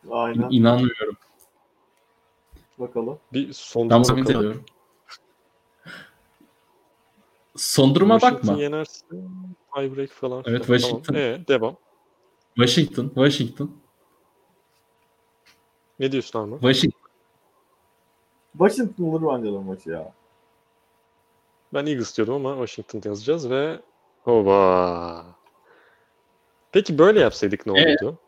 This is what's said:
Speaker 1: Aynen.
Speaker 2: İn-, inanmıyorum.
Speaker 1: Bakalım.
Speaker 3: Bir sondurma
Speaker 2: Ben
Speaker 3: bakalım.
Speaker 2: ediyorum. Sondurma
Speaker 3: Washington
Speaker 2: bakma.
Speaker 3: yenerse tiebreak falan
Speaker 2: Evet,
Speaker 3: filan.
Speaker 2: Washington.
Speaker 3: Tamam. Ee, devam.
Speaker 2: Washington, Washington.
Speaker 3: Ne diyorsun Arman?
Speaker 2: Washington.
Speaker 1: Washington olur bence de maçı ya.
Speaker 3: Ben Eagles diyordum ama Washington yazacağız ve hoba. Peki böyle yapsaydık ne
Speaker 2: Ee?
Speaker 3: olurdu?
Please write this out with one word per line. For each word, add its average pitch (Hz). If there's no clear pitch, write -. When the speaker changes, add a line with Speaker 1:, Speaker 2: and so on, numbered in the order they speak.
Speaker 1:
Aynen. 117
Speaker 2:
İn-, 127
inanmıyorum. 113
Speaker 1:
Bakalım. 123
Speaker 3:
Bir 135
sondurma 117
Speaker 2:
Ben 127
Speaker 3:
bakalım. 131
Speaker 2:
ediyorum. 107
Sondurma 170
Speaker 3:
Washington 247
Speaker 2:
bakma. 147
Speaker 3:
yenerse 151
tiebreak 135
falan 127
Speaker 2:
Evet, 120
Speaker 3:
filan. 120
Speaker 2:
Washington. 120
Speaker 3:
Tamam. 147
Ee, 131
devam. 127
Speaker 2:
Washington, 151
Washington. 143
Speaker 3:
Ne 135
diyorsun 120
Arman? 107
Speaker 2:
Washington. 131
Speaker 1:
Washington 202
olur 160
bence 107
de 98
maçı 95
ya. 80
Speaker 3:
Ben 143
Eagles 131
diyordum 127
ama 131
Washington 107
yazacağız 120
ve 147
hoba. 90
Peki 185
böyle 196
yapsaydık 107
ne 98
Speaker 2:
Ee? 165
Speaker 3:
olurdu? 147